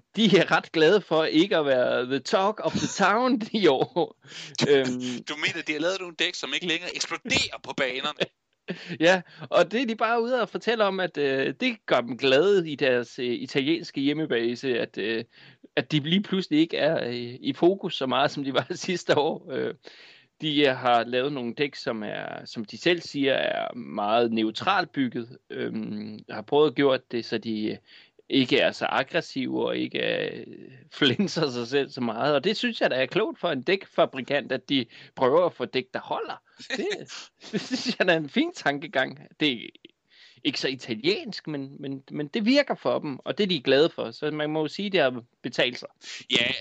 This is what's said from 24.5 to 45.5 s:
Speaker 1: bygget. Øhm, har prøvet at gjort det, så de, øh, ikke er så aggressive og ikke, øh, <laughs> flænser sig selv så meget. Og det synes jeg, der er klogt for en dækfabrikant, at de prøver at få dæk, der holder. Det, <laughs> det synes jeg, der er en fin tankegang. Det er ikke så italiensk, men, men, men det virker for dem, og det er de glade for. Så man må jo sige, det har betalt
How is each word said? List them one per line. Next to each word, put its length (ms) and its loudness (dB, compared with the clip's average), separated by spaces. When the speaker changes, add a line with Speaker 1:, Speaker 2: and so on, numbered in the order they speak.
Speaker 1:
bygget. 460 -4
Øhm, 720 -8
har 120 -10
prøvet 280 4
at 60 -6
gjort 360 2
det, 140 -4
så 120 -2
de, 280 -4
øh, 120 -4
ikke 300 4
er 120 4
så 140 -4
aggressive 840 -2
og 100 -2
ikke, 220 -4
øh, 160 -10
<laughs> 280 -20
flænser 540 2
sig 160 -4
selv 240 0
så 100 -8
meget. 340 0
Og 80 0
det 140 0
synes 240 -4
jeg, 80 4
der 80 -2
er 80 2
klogt 340 -2
for 120 -2
en 120 -4
dækfabrikant, 880 0
at 180 -4
de 160 2
prøver 300 4
at 80 0
få 120 -6
dæk, 280 -4
der 60 -4
holder. 420 -8
Det, 100 -4
<laughs> 320 -20
det 100 -2
synes 380 -4
jeg, 80 0
der 60 6
er 40 4
en 120 -4
fin 240 0
tankegang. 680 -2
Det 120 2
er 180 -6
ikke 160 -2
så 80 -2
italiensk, 800 -4
men, 340 -8
men, 300 -8
men 160 -4
det 180 -2
virker 300 4
for 240 -2
dem, 260 -8
og 120 -6
det 60 2
er 40 2
de 140 0
glade 280 6
for. 220 -8
Så 200 -6
man 180 -4
må 120 -2
jo 60 -2
sige, 220 -6
det 100 2
har 240 2
betalt 360 -2